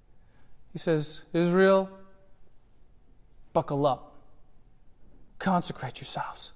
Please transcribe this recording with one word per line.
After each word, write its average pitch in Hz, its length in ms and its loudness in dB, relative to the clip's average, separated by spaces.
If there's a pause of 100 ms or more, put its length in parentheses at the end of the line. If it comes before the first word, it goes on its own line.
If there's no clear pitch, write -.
(720)
He 165 80 -10
says, 156 420 0 (100)
"Israel, 190 560 6 (1600)
buckle 147 340 0
up. 127 220 0 (1300)
Consecrate 175 600 -2
yourselves. - 580 -8